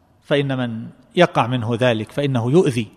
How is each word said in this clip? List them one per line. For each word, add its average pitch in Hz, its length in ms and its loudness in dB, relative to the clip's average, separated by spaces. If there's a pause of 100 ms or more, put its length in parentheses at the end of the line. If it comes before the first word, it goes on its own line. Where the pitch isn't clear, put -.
(220)
فإن 139 360 -2
من 120 300 -6 (260)
يقع 160 320 2
منه 120 340 -2
ذلك 113 320 0
فإنه 131 380 -2
يؤذي 123 460 2